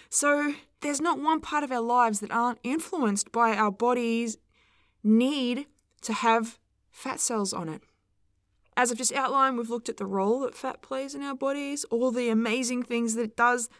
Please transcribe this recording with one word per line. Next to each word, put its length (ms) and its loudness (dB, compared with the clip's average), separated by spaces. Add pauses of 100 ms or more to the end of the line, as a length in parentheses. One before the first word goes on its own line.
So 460 2 (260)
there's 220 -4
not 180 0
one 200 2
part 240 -2
of 60 -4
our 120 0
lives 380 2
that 100 -8
aren't 320 0
influenced 680 0
by 240 2
our 160 2
body's 680 0 (680)
need 600 2 (340)
to 140 -4
have 440 2 (320)
fat 300 -8
cells 320 -2
on 160 -6
it. 140 -10 (960)
As 140 2
I've 80 -4
just 140 -2
outlined, 460 2
we've 120 -4
looked 180 -6
at 100 -6
the 80 -6
role 340 2
that 140 -4
fat 260 -8
plays 340 -8
in 80 -10
our 120 -6
bodies, 500 -4
all 260 0
the 200 0
amazing 520 0
things 320 -2
that 80 -2
it 140 -6
does 320 2 (120)